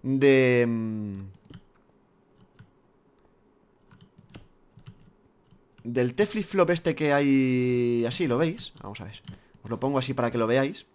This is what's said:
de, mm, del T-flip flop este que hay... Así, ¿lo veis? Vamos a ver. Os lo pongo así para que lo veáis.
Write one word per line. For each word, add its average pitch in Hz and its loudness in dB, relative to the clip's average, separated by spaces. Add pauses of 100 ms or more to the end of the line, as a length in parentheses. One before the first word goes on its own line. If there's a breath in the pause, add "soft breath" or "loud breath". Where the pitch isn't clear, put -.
de, 131 4
mm, 110 -6 (4000)
del 123 -2
T-flip 208 -2
flop 175 2
este 165 -2
que 151 0
hay... 127 2
Así, 151 -2
¿lo 123 0
veis? 170 -4
Vamos 101 -14
a 90 -14
ver. 104 -16 (420 loud breath)
Os - -14
lo 117 -6
pongo 139 -2
así 127 -4
para 120 -2
que 120 -4
lo 113 2
veáis. 135 -2